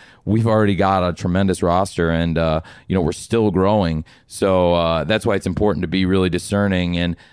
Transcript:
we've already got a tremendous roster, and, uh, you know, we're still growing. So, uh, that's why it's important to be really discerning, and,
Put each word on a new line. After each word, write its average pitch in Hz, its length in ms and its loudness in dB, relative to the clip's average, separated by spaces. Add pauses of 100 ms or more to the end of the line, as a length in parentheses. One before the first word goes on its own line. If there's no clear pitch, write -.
(240)
we've 110 220 0
already 107 300 2
got 95 260 2
a 90 100 0
tremendous 92 500 0
roster, 87 480 0
and, 82 280 0
uh, 80 220 0 (280)
you 92 60 -2
know, 92 60 2
we're 82 120 0
still 110 380 0
growing. 92 540 0 (220)
So, 92 480 2
uh, 82 300 0
that's 107 220 -2
why 107 80 0
it's 98 120 -4
important 95 360 -2
to 85 60 -4
be 92 180 0
really 92 240 2
discerning, 90 680 -2
and, 87 200 -2 (160)